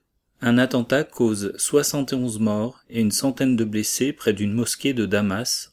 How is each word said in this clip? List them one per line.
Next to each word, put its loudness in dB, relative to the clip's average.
un 4
attentat 2
cause -2
soixante 0
et 0
onze -2
morts -2
et -2
une 2
centaine 0
de 2
blessés -2
près 0
d'une -2
mosquée -2
de 0
Damas, -2